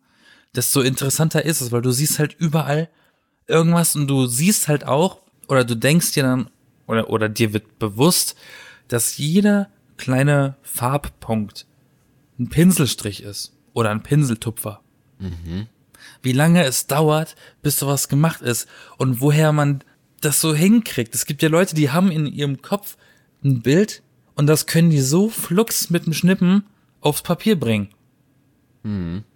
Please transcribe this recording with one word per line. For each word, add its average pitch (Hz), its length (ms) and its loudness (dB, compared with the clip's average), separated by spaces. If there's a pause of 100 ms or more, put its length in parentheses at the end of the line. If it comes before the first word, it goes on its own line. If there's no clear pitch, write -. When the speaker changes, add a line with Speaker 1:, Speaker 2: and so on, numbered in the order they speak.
(560)
Speaker 1:
desto 123 240 0
interessanter 156 640 0
ist 160 160 -2
es, 123 100 -8
weil 120 120 0
du 127 100 0
siehst 143 260 -2
halt 151 220 -2
überall 151 480 -2 (580)
irgendwas 165 480 2
und 147 140 -2
du 135 180 2
siehst 139 400 0
halt 147 180 0
auch, 160 340 0 (280)
oder 131 180 2
du 117 120 -2
denkst 139 360 2
dir 143 120 0
dann, 127 260 -2 (380)
oder, 113 200 -2
oder 110 200 0
dir 110 240 0
wird - 260 -6
bewusst, 113 560 0 (540)
dass - 280 -4
jeder 202 520 2 (280)
kleine 139 640 0
Farbpunkt - 1040 -6 (760)
ein 120 80 -4
Pinselstrich 147 760 0
ist - 300 -14 (220)
oder 113 160 0
ein 107 120 -4
Pinseltupfer. 117 760 -2 (400)
Speaker 2:
Mhm. 87 480 -10 (520)
Speaker 1:
Wie 127 120 -2
lange 165 320 4
es - 240 -2
dauert, 156 480 0 (260)
bis 147 160 -2
sowas 139 300 -2
gemacht 156 340 0
ist 120 240 -4 (320)
und 131 220 -2
woher 151 320 4
man 143 320 0 (360)
das 151 200 -2
so 160 140 0
hinkriegt. 185 600 2
Es - 100 -6
gibt 147 160 -6
ja 160 60 2
Leute, 165 260 2
die 151 160 2
haben 180 220 2
in 156 140 -2
ihrem 139 360 -6
Kopf - 340 -8 (460)
ein 135 200 0
Bild 160 400 0 (340)
und 147 100 -2
das 151 200 2
können 165 240 4
die 147 100 4
so 156 280 2
flugs - 600 -2
mit 170 160 -2
dem 165 60 -2
Schnippen 185 520 2 (360)
aufs 147 220 -2
Papier 175 360 0
bringen. 110 300 -2 (960)
Speaker 2:
Mhm. 95 400 -6 (120)